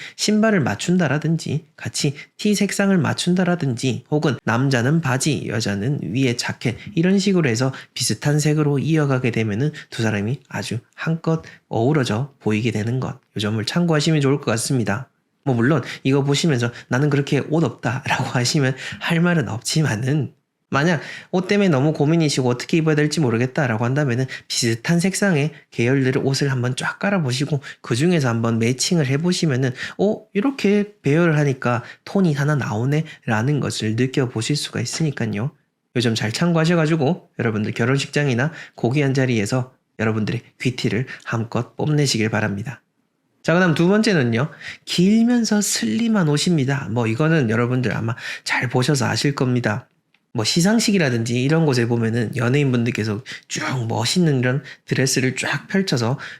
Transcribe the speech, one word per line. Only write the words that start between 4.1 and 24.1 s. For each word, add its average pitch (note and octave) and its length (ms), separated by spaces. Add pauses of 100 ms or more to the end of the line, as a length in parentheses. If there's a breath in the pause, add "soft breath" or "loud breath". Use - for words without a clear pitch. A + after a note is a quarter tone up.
혹은 D3+ 340
남자는 B2+ 560
바지, C3+ 480
여자는 G2+ 540
위에 A#2+ 340
자켓 - 400 (180)
이런 F#3 240
식으로 F#3 300
해서 B2 240 (220 loud breath)
비슷한 - 440
색으로 D3 400
이어가게 C#3 540
되면은 A2 400 (180 loud breath)
두 - 120
사람이 A2 460
아주 A#2 300 (160)
한껏 D#3+ 480 (260 loud breath)
어우러져 B2 720
보이게 G#2+ 320
되는 A2+ 300
것, F#2 140
요 - 260
점을 G#2+ 240
참고하시면 D#3+ 560
좋을 C#3 180
것 - 140
같습니다. A2+ 560 (360)
뭐 C3 100
물론 A#2+ 280 (220 loud breath)
이거 C3+ 180
보시면서 C#3 480 (180 loud breath)
"나는 C#3 220
그렇게 C#3+ 400
옷 D#3+ 140
없다"라고 A#2+ 640
<laughs> - 80
하시면 C3 380 (240 loud breath)
할 E3+ 200
말은 E3+ 280
없지만은 C3 840 (360)
만약 D3 320 (300 loud breath)
옷 F#3 160
때문에 G3+ 200
너무 D3 240
고민이시고 D3 560
어떻게 B2 300
입어야 D#3 180
될지 D3+ 240
모르겠다라고 A#2+ 640
한다면은 C3 400 (240 loud breath)